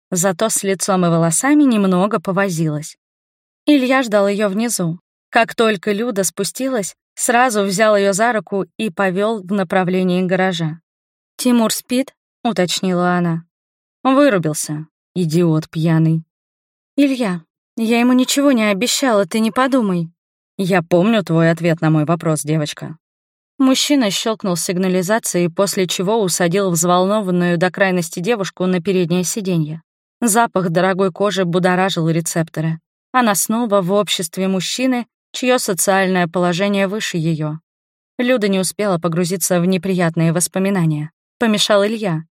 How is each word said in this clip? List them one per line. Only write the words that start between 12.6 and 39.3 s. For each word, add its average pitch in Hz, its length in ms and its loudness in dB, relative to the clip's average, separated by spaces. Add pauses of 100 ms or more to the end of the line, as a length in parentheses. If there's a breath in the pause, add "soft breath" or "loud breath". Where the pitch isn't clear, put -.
она. 170 280 -2 (580)
«Вырубился. 180 840 0 (280)
Идиот 165 540 0
пьяный». 160 540 2 (760)
«Илья, 247 460 0 (340)
я 226 220 0
ему 247 140 4
ничего 269 400 2
не 220 180 2
обещала, 208 560 0
ты 226 140 -2
не 220 100 0
подумай». 214 600 0 (460)
«Я 185 260 0
помню 196 420 2
твой 165 260 2
ответ 165 300 0
на 160 100 2
мой 156 140 2
вопрос, 165 380 -2
девочка». 151 540 -6 (600)
Мужчина 262 520 2
щёлкнул 190 460 -4
сигнализацией, 180 960 0
после 190 380 0
чего 208 340 0
усадил 185 480 0
взволнованную 180 880 2
до 180 120 0
крайности 180 500 -2
девушку 185 460 -2
на 185 140 0
переднее 180 440 0
сиденье. 165 580 -4 (380)
Запах 220 500 0
дорогой 185 400 0
кожи 196 340 -2
будоражил 180 640 0
рецепторы. 165 680 -4 (340)
Она 240 220 2
снова 220 480 0
в 175 100 -2
обществе 190 540 -2
мужчины, 240 600 -2 (260)
чьё 247 260 0
социальное 190 680 0
положение 185 580 0
выше 202 300 -6
её. 156 420 -2 (580)
Люда 247 300 0
не 294 140 2
успела 190 380 -2
погрузиться 175 600 0